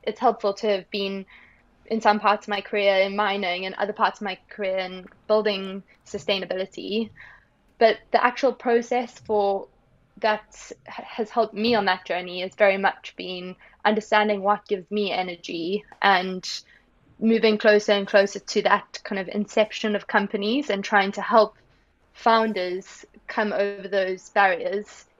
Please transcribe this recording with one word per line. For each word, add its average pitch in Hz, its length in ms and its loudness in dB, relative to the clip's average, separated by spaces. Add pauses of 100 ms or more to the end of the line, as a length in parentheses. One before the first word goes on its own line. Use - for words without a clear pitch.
it's - 160 -6
helpful 220 360 0
to 214 140 -4
have 190 220 -2
been 196 360 -6 (600)
in 220 140 -2
some 214 180 4
parts 208 280 0
of - 20 -8
my 202 140 -4
career 196 400 2
in 196 120 -2
mining 196 520 -2
and 190 80 -8
other 202 180 -4
parts 202 280 -2
of 214 40 -8
my 185 140 -8 (100)
career 190 300 -6
in 185 280 -8 (220)
building 202 540 0 (240)
sustainability. 190 1040 -4 (680)
But 220 200 4 (120)
the - 140 2
actual 247 300 0
process 240 640 -4
for 202 500 -2 (520)
that - 520 -6 (160)
h-, - 160 -14
has - 260 -8
helped 220 240 0
me 226 200 0
on 208 100 2
that 190 220 -2
journey 180 340 -6
has 190 140 -8
very 196 240 4
much - 380 -2
been 180 380 -10 (300)
understanding 208 580 2
what 202 240 0
gives 190 240 -6
me 202 220 -2
energy 180 720 -6 (160)
and 185 600 0 (580)
moving 220 380 4
closer 208 340 4
and 202 140 0
closer 202 320 4
to - 240 -2
that 196 420 0
kind 196 140 -6
of 185 100 -8
inception 214 680 -2
of 196 120 -6
companies 214 640 -2
and 196 120 -2
trying 196 300 2
to 208 80 -10
help 220 360 4 (580)
founders 202 920 0 (220)
come 214 260 -2
over 202 360 -2
those 185 420 -2
barriers 190 760 0 (160)